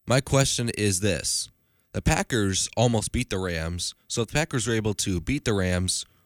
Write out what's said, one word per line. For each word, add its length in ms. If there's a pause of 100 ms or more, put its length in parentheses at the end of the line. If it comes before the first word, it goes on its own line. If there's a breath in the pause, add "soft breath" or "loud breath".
My 160
question 480
is 320
this. 480 (420)
The 100
Packers 760
almost 340
beat 180
the 100
Rams. 540 (140)
So 140
if 80
the 60
Packers 320
were 60
able 200
to 260
beat 240
the 100
Rams, 520 (200 soft breath)